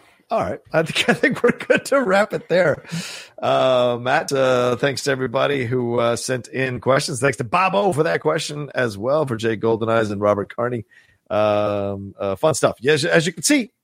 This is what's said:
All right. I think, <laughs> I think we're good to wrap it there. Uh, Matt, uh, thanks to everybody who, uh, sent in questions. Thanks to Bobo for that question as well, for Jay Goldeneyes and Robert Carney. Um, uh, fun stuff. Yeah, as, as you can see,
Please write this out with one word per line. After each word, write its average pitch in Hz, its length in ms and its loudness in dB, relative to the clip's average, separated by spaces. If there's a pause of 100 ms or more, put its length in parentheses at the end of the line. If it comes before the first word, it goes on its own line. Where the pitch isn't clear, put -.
(320)
All 220 100 0
right. - 180 -4 (140)
I 156 80 2
think, - 280 -2
<laughs> - 0 -
I - 40 6
think 247 300 0
we're 240 80 4
good - 340 0
to 277 160 2
wrap 202 320 2
it - 160 -8
there. 165 340 2 (540)
Uh, 127 640 2
Matt, 143 320 0
uh, 127 440 2
thanks 139 260 -2
to 143 80 0
everybody 131 540 0
who, 120 340 -2
uh, 117 160 2
sent 127 320 -4
in 127 320 -4
questions. 135 400 0
Thanks 139 180 0
to 135 60 -4
Bobo 185 500 0
for 139 100 2
that 165 180 -2
question 147 520 -4
as 117 240 -2
well, 139 300 0
for 117 80 -4
Jay 113 220 0
Goldeneyes 113 540 2
and 98 80 -4
Robert 101 340 2
Carney. 120 320 -4 (440)
Um, 104 880 -2
uh, 98 200 -2
fun 156 180 0
stuff. - 240 0
Yeah, 135 140 0
as, 151 120 0
as 165 220 2
you 185 60 -4
can 156 100 -10
see, 285 280 2 (120)